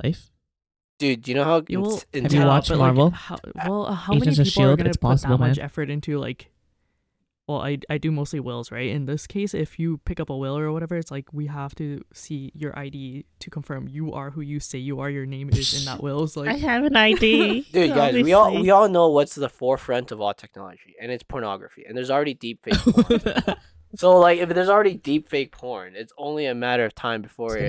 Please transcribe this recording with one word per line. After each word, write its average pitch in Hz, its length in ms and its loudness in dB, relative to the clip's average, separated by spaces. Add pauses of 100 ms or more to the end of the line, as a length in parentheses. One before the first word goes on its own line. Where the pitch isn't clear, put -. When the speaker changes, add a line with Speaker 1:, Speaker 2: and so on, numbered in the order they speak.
Speaker 1:
life? 160 260 -4 (680)
Speaker 2:
Dude, 123 280 0
you 123 60 -4
know 139 120 2
how 160 220 2
Speaker 3:
You 185 140 -2
will 208 200 -2 (120)
Speaker 2:
ins-, 131 120 -4
Speaker 1:
Have 143 80 2
you 143 80 6
Speaker 3:
yeah, 139 60 6
Speaker 1:
watched 139 220 4
Speaker 3:
but, 160 80 2
like, 131 180 4
Speaker 1:
Marvel? 147 140 6
Speaker 3:
how, - 280 -8 (300)
well, 202 200 -4
uh, 202 60 -4
how 175 200 -4
Speaker 1:
Agents 143 240 2
Speaker 3:
many 143 120 4
Speaker 1:
of - 40 -4
Speaker 3:
people 185 100 4
are - 40 6
Speaker 1:
shield? 143 100 6
Speaker 3:
gonna 170 120 0
Speaker 1:
It's 170 80 -2
Speaker 3:
put - 100 -6
Speaker 1:
possible, 131 300 2
Speaker 3:
that 127 100 2
much 135 100 2
Speaker 1:
man. 143 80 -8
Speaker 3:
effort 143 240 -8
into, 147 300 -6
like, 131 320 -10 (960)
well, 147 160 -6
I, 143 160 -6 (100)
I 151 80 -4
do 156 140 -2
mostly 147 280 -4
wills, 120 320 -10
right? 117 200 -6
In 139 160 -6
this 147 180 -6
case, 202 300 -6
if - 240 -6
you 165 260 -2
pick - 140 -6
up 156 100 -8
a 135 80 -8
will 135 180 -6
or 151 160 -4
whatever, 165 260 -6
it's 165 120 -8
like, 139 240 -14
we 147 140 -8
have 143 300 -10
to 143 260 -10 (100)
see 135 400 -12
your 147 240 -12
I 139 120 -12
D 135 360 -14 (140)
to - 100 -18
confirm 139 380 -10
you 151 260 -8
are 139 160 -10
who 151 120 -12
you 147 180 -8
say - 180 -10
you 135 220 -8
are. 139 100 -6
Your 139 160 -8
name 139 240 -10
is - 300 0
in 139 60 -6
that 131 140 -8
Speaker 1:
<laughs> - 40 -8
Speaker 3:
will. 143 220 -2
It's 151 120 -8
like 143 100 -6
Speaker 1:
I 262 100 -2
have 269 260 0
an - 120 0
I 220 180 6
D. 220 480 2
Speaker 2:
<laughs> - 100 -18
Dude, 170 240 4
guys, 139 180 4
we 160 200 4
all, 208 100 8
Speaker 1:
Obviously. 196 180 2
Speaker 2:
we 185 80 2
all 196 180 8
know 170 220 6
what's 147 240 2
the 139 160 -4
forefront 127 600 0
of 107 100 -10
all 101 140 -2
technology, 95 680 -20
and 117 100 -10
it's 120 120 -10
pornography. 110 640 -10
And 113 100 -10
there's 127 140 -6
already 143 240 0
deep - 280 -12
fake - 120 -2
porn. - 840 2
Speaker 1:
<laughs> - 340 -20
Speaker 2:
So, 180 240 8
like, 175 180 6
if 175 120 -2
there's 180 200 0
already 202 240 4
deep 151 340 -4
fake 139 240 -4
porn, 95 440 -14
it's 110 240 -14
only 151 260 -6
a 127 80 -4
matter 120 320 0
of 107 80 -6
time 113 300 -6
before 117 240 -10
Speaker 1:
It's 110 160 -4
gonna 127 60 -2